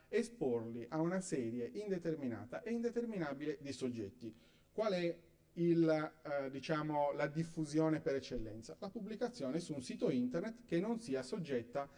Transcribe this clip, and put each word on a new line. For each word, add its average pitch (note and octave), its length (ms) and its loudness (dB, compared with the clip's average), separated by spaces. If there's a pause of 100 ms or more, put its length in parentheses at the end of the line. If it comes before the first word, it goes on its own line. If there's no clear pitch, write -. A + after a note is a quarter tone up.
esporli A#2+ 800 0
a D#3 120 0
una F3+ 200 2
serie A#2+ 540 -2
indeterminata D#3 880 -2
e A3+ 100 -2
indeterminabile G#3 880 -2
di C#3 120 -8
soggetti. A2+ 640 -6 (380)
Qual G#3+ 200 2
è F3 260 0 (360)
il, E3+ 340 6 (340)
eh, C#3+ 280 -2
diciamo, D3 600 2
la D3 140 0
diffusione D#3 760 2
per C#3 140 2
eccellenza? A2+ 640 -4
La G3+ 100 -6
pubblicazione G3+ 680 -2
su D#3+ 160 -4
un C3 80 -6
sito G#3+ 260 0
internet D#3+ 560 0
che E3+ 140 0
non A3+ 220 0
sia C3 220 -2
soggetta C#3 760 -2